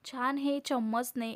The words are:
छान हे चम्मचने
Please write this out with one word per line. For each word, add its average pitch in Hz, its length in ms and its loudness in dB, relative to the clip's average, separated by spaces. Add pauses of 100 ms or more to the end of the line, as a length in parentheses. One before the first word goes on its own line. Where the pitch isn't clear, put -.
(120)
छान 262 260 0
हे 285 220 2
चम्मचने 233 760 0